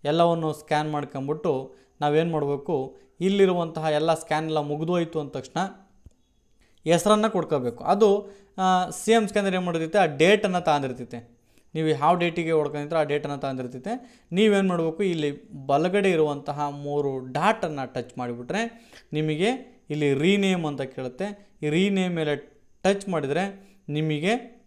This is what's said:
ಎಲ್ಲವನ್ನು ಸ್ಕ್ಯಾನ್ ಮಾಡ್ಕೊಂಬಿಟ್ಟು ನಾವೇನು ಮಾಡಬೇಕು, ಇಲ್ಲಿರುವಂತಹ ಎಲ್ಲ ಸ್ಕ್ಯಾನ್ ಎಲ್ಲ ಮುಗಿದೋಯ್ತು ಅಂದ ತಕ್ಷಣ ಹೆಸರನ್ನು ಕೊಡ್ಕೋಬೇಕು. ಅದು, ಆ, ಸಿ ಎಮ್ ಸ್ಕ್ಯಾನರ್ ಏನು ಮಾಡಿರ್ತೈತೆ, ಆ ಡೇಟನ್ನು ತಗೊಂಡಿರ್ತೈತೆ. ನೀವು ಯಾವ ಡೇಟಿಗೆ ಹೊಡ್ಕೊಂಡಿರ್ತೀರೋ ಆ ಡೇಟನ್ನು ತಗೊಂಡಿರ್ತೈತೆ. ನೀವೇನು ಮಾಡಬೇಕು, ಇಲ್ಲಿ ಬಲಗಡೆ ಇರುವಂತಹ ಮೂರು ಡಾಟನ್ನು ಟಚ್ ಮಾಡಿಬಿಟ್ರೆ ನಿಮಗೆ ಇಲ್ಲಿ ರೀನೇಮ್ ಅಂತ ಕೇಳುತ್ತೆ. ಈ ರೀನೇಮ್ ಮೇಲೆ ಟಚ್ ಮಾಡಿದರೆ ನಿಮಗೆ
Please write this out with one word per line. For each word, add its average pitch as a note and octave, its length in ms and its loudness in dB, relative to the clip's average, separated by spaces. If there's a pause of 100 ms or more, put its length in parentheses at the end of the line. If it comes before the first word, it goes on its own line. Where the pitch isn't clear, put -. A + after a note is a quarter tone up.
ಎಲ್ಲವನ್ನು E3 480 2
ಸ್ಕ್ಯಾನ್ D3+ 400 -2
ಮಾಡ್ಕೊಂಬಿಟ್ಟು C#3 840 -4 (240)
ನಾವೇನು D#3 300 2
ಮಾಡಬೇಕು, C#3+ 640 -2 (240)
ಇಲ್ಲಿರುವಂತಹ F3 640 2
ಎಲ್ಲ D#3 300 2
ಸ್ಕ್ಯಾನ್ D#3 320 -2
ಎಲ್ಲ D#3 120 0
ಮುಗಿದೋಯ್ತು D#3+ 640 -2
ಅಂದ C#3 100 -8
ತಕ್ಷಣ C#3+ 300 -8 (1300)
ಹೆಸರನ್ನು G#3 400 4
ಕೊಡ್ಕೋಬೇಕು. D3+ 540 -2
ಅದು, G3+ 500 4 (240)
ಆ, F#3 320 2
ಸಿ G#3+ 220 -2
ಎಮ್ A3 160 4
ಸ್ಕ್ಯಾನರ್ G3 260 0
ಏನು F#3 100 -2
ಮಾಡಿರ್ತೈತೆ, E3 340 0
ಆ D#3+ 180 2
ಡೇಟನ್ನು F#3 440 4
ತಗೊಂಡಿರ್ತೈತೆ. C3 760 -2 (360)
ನೀವು D#3 140 0
ಯಾವ D3+ 260 4
ಡೇಟಿಗೆ E3+ 380 0
ಹೊಡ್ಕೊಂಡಿರ್ತೀರೋ D3 480 0
ಆ - 20 2
ಡೇಟನ್ನು C#3+ 360 -2
ತಗೊಂಡಿರ್ತೈತೆ. C3 920 -8
ನೀವೇನು G3 360 4
ಮಾಡಬೇಕು, E3 340 -2
ಇಲ್ಲಿ D3+ 500 -2
ಬಲಗಡೆ E3 580 0
ಇರುವಂತಹ D3 500 0
ಮೂರು C#3+ 580 -4
ಡಾಟನ್ನು C#3+ 760 -2
ಟಚ್ B2 240 -8
ಮಾಡಿಬಿಟ್ರೆ B2+ 720 -6 (220)
ನಿಮಗೆ D#3 360 0 (420)
ಇಲ್ಲಿ D3 240 2
ರೀನೇಮ್ F#3 520 2
ಅಂತ C#3+ 160 -4
ಕೇಳುತ್ತೆ. C3+ 680 -8 (120)
ಈ D3+ 60 -2
ರೀನೇಮ್ F#3 460 0
ಮೇಲೆ D3+ 460 -4 (220)
ಟಚ್ G3 260 0
ಮಾಡಿದರೆ E3+ 600 -4 (180)
ನಿಮಗೆ D#3 800 -2